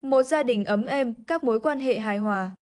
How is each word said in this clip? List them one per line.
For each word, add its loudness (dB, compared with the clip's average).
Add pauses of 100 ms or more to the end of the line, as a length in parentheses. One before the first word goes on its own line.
một 4
gia 2
đình 0
ấm 0
êm, -2 (140)
các -2
mối 2
quan 0
hệ 0
hài -2
hòa. -2 (120)